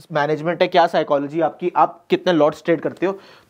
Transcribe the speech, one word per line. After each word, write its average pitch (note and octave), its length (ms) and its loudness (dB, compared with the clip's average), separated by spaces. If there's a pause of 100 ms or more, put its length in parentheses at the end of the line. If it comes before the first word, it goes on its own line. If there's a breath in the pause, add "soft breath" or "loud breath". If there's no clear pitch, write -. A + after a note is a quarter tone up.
(120)
मैनेजमेंट D3+ 500 -2
है, F3+ 60 2
क्या F3 180 4
साइकोलॉजी D3+ 560 -2
आपकी, D#3+ 340 -4
आप D#3+ 340 0
कितने F3+ 220 0
लॉट्स D#3 320 2
ट्रेड E3 160 0
करते E3 260 -6
हो। G3 120 -4 (320 loud breath)